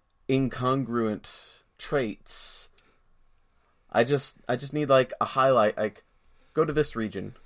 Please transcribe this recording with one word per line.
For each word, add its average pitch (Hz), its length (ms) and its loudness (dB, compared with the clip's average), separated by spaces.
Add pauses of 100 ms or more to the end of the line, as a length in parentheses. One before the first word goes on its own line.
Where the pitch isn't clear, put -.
(280)
incongruent 123 1000 0 (480)
traits. - 880 -6 (1200)
I 117 140 4
just, 135 340 -2 (120)
I 123 80 0
just 139 160 -10
need, 147 160 -2
like, 131 320 4
a - 40 0
highlight, 131 520 4
like, 107 260 -4 (500)
"Go 156 120 2
to 151 80 -4
this 143 240 -2
region, 101 380 -6 (100)